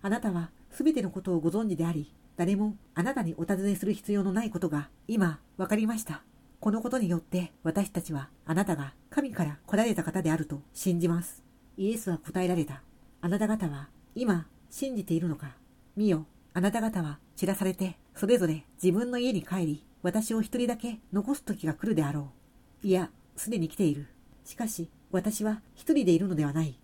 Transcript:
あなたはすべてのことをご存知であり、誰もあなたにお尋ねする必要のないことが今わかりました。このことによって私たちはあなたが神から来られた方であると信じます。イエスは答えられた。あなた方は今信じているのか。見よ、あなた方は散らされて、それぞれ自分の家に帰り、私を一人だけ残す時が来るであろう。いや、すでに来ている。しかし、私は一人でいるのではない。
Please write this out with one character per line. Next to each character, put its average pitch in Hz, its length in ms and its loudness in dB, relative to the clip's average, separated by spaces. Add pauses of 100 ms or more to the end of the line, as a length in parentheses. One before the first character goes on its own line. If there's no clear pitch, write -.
あ 196 80 -4
な 233 100 2
た 220 120 0
は 170 180 0 (220)
す - 120 -4
べ 311 80 6
て 277 120 2
の 185 80 -2
こ 185 100 -6
と 185 140 0
を 165 40 4
ご 160 100 2
存 214 200 0
知 175 60 2
で 165 100 0
あ 170 60 0
り、 151 200 -4 (240)
誰 180 200 2
も 208 200 0 (200)
あ 170 80 0
な 277 100 0
た - 80 0
に 165 160 -2
お 165 60 -2
尋 190 140 0
ね 196 180 2
す - 100 -4
る 214 80 2
必 - 180 -4
要 202 120 2
の 190 100 0
な 220 100 2
い 220 60 -4
こ 175 100 -4
と 175 100 0
が 147 200 -2 (180)
今 190 320 2 (180)
わ 185 100 -4
か 214 80 2
り 220 100 2
ま 220 140 0
し - 40 -8
た。 - 200 -8 (360)
こ 214 120 0
の 220 100 0
こ 240 80 -4
と 254 80 0
に 202 120 2
よ 170 80 2
っ 165 40 -2
て 180 400 -4
私 190 300 0
た 175 100 -4
ち 160 120 -8
は 139 160 -6 (160)
あ 165 100 0
な 190 100 4
た 180 100 0
が 139 200 -10 (160)
神 277 200 -2
か 180 120 -2
ら 147 240 -4
来 208 100 2
ら 220 60 4
れ 226 100 2
た 175 100 0
方 180 200 -2
で 156 80 2
あ 160 60 2
る 151 80 -2
と 143 160 -8 (120)
信 175 260 0
じ 175 80 2
ま 170 140 2
す。 - 220 -12 (340)
イ 196 140 0
エ 233 60 -2
ス 220 120 -6
は 165 80 0
答 - 260 -2
え 180 40 2
ら 180 80 2
れ 165 100 2
た。 139 160 -12 (400)
あ 175 80 -2
な 202 80 2
た 214 100 2
方 214 200 0
は 143 220 -6 (260)
今 208 320 0 (240)
信 269 240 -4
じ 196 100 -4
て 165 80 0
い 165 60 2
る 170 100 0
の 147 60 -2
か。 139 200 -14 (400)
見 208 140 2
よ、 160 160 2 (300)
あ 180 60 2
な 196 100 4
た 226 100 0
方 214 220 0
は 147 160 -6 (160)
散 - 120 0
ら 190 80 0
さ 196 100 -2
れ 185 100 0
て、 185 220 -4 (180)
そ - 100 -2
れ 240 140 6
ぞ 180 80 4
れ 156 180 -2 (160)
自 180 100 6
分 240 200 0
の 247 80 -2
家 247 120 0
に 190 120 0
帰 185 140 -4 (100)
り、 147 180 -4 (160)
私 220 320 0
を 220 80 0
一 220 160 -4
人 240 100 0
だ 226 80 -2
け 226 240 -8 (120)
残 208 240 0
す - 80 -14
時 - 220 -6
が 156 80 0
来 - 120 -6
る 220 100 2
で 156 80 2
あ 143 80 0
ろ 147 100 -4
う。 - 200 -14 (440)
い 190 60 2
や、 185 180 2 (280)
す - 120 -8
で 220 100 -2
に 160 100 0
来 - 80 -12
て 196 80 2
い 147 100 4
る。 143 120 -10 (360)
し - 140 -20
か 226 100 -4
し、 170 220 -6 (200)
私 208 360 -2
は 214 160 -2 (120)
一 - 200 0
人 269 120 4
で 175 60 6
い 165 80 8
る 196 80 0
の 180 80 0
で 151 80 2
は 143 80 0
な 160 120 0
い。 139 200 -4